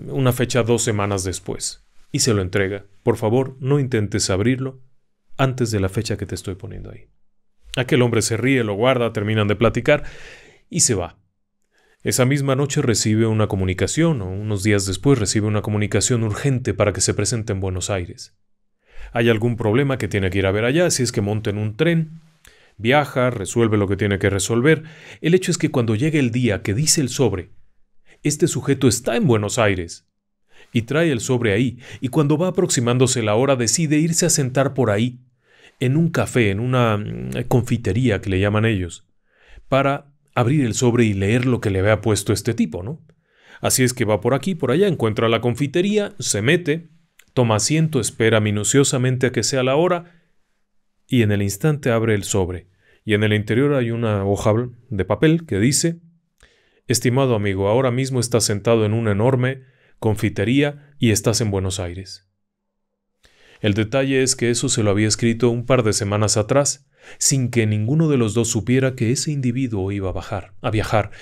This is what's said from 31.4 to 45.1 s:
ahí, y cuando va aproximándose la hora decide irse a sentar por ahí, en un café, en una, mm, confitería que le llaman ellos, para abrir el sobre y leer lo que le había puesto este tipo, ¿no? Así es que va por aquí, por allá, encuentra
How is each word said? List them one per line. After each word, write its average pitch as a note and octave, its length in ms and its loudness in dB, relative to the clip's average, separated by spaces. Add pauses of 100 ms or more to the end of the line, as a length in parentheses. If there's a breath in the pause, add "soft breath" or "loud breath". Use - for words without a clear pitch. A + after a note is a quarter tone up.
ahí, A#2 260 0 (200 loud breath)
y B2+ 80 -6
cuando D3 300 2
va F3+ 100 0
aproximándose B2+ 720 2
la G#2 140 0
hora C3+ 220 2
decide D3 400 0
irse E3 280 0
a D#3+ 40 2
sentar C3+ 440 0
por A#2+ 180 2
ahí, A#2 280 -2 (600 soft breath)
en B2+ 180 2
un E3+ 120 2
café, A#2+ 400 2
en G2 100 -2
una, A#2+ 380 0
mm, A#2+ 500 -6
confitería A2 720 0
que - 80 -6
le F#2 100 0
llaman G#2 260 2
ellos, F#2 400 -4 (640 soft breath)
para C#3 460 0 (200)
abrir B2+ 320 2
el A2 80 -2
sobre A#2+ 300 2
y G#2+ 100 2
leer G#2 320 0
lo A#2+ 140 2
que A2+ 100 -2
le F#2+ 100 0
había G#2 220 2
puesto G#2+ 320 0
este A2 200 -2
tipo, A2 280 -2
¿no? C3 200 -12 (600 soft breath)
Así A#2+ 220 2
es B2 100 2
que A#2+ 120 -2
va G#2 160 0
por C3 120 2
aquí, E3+ 220 -2
por B2+ 160 -2
allá, F#3 160 2
encuentra A2+ 420 0